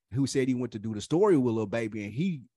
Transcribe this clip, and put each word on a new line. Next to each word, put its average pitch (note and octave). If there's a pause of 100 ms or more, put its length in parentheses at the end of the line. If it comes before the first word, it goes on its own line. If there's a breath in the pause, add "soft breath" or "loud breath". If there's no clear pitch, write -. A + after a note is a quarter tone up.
(120)
who C3+
said C3
he C3
went B2
to A2
do A2
the G#2
story F3+
with B2
Lil A2
Baby, A2
and G2+
he D#3 (160)